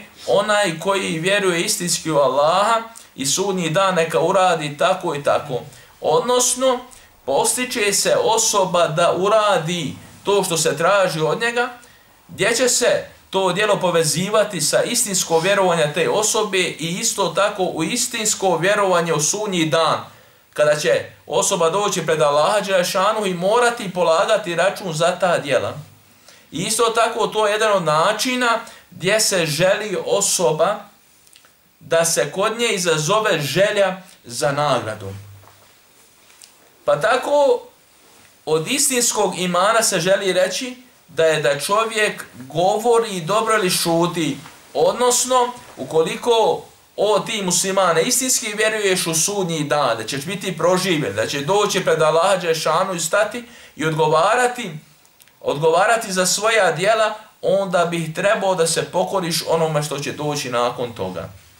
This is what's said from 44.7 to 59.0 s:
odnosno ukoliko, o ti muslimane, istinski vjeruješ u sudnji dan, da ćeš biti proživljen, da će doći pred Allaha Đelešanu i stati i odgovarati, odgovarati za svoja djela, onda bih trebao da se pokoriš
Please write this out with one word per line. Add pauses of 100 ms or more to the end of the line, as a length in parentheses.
odnosno (260)
ukoliko, (360)
o
ti
muslimane,
istinski
vjeruješ
u
sudnji
dan,
da
ćeš
biti
proživljen,
da
će
doći
pred
Allaha
Đelešanu
i
stati (320)
i
odgovarati, (720)
odgovarati
za
svoja
djela, (280)
onda
bih
trebao
da
se
pokoriš